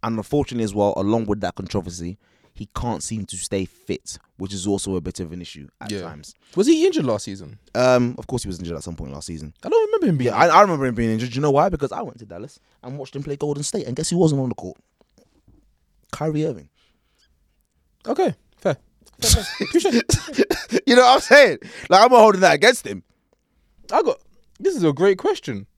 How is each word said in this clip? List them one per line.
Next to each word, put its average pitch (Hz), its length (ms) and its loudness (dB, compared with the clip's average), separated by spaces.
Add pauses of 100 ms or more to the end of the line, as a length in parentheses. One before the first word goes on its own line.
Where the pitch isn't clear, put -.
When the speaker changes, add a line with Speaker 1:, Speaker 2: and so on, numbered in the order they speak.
Speaker 1:
And 113 140 -4
unfortunately 120 480 -2
as 101 100 -4
well, 101 220 2
along 107 300 0
with 104 140 -4
that 92 140 -6
controversy, 90 640 -8 (360)
he 104 200 -14
can't 117 280 -6
seem 107 240 -8
to - 100 -14
stay 98 280 -6
fit, - 540 -12 (180)
which 95 160 -10
is 95 140 -8
also 98 300 -2
a 87 40 -4
bit 85 200 -12
of 80 120 -10
an 90 80 -14
issue 73 280 -18 (120)
at - 100 -14
Speaker 2:
Yeah. 98 120 -8
Speaker 1:
times. 78 320 -18 (200)
Speaker 2:
Was 196 120 2
he 311 180 4
injured 311 220 2
last 107 180 -2
season? 98 340 -14 (160)
Speaker 1:
Um, 123 440 2
of - 80 -14
course 123 160 -6
he 98 60 -10
was 90 100 -10
injured 85 180 -8
at 76 60 -10
some 85 120 -12
point 73 180 -12
last 73 140 -14
season. 78 360 -12
Speaker 2:
I - 80 -10
don't 453 160 2
remember 415 200 0
him 170 120 2
being 123 120 0
Speaker 1:
Yeah, 101 60 -4
I, 156 120 6
I 165 120 8
remember 170 240 4
him 127 100 -2
being 113 160 0
injured. 117 240 -4
You 131 60 -4
know 147 100 0
why? 147 200 4
Because 139 220 -4
I - 100 -8
went 123 160 -14
to 113 80 -20
Dallas 98 320 -18 (240)
and 127 160 -12
watched 135 180 -14
him 139 60 -8
play 143 140 -8
Golden 147 260 -4
State, 185 240 -6
and 123 100 -6
guess 165 140 -4
who 175 80 0
wasn't 151 240 4
on 127 80 -2
the 113 40 -6
court? - 220 -12 (1300)
Kyrie 151 340 -4
Irving. 98 240 -8 (1400)
Speaker 2:
Okay, 311 280 -2 (220)
fair. 151 200 -4 (440)
Fair, - 240 0
fair. - 240 -8
Speaker 1:
<laughs> 311 340 0
Speaker 2:
Touche. - 420 -2 (420)
Speaker 1:
You 247 100 6
know 247 60 8
what 247 120 8
I'm 311 60 2
saying? 247 380 6 (300)
Like, 185 140 8
I'm 247 80 6
not 247 100 8
holding 208 200 6
that 170 140 6
against 220 320 2
him. 95 160 -10 (920)
Speaker 2:
I 311 100 2
got, 294 180 -2 (380)
this 370 160 -2
is 233 100 -4
a 151 80 2
great 185 260 2
question. 131 480 -6 (120)